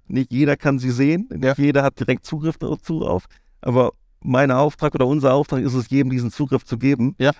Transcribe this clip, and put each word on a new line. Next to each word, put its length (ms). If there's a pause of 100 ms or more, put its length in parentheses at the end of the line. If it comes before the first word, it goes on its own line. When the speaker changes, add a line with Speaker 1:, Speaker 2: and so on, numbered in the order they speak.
Speaker 1:
nicht 240
jeder 240
kann 240
sie 100
sehen, 400
nicht 140
Speaker 2:
Ja. 120
Speaker 1:
jeder 280
hat 160
direkt 260
Zugriff 320
dazu 480
auf, 200 (340)
aber 320 (280)
mein 300
Auftrag 460
oder 100
unser 280
Auftrag 280
ist 120
es, 160
jedem 200
diesen 220
Zugriff 320
zu 120
geben, 420
Speaker 2:
Ja. 220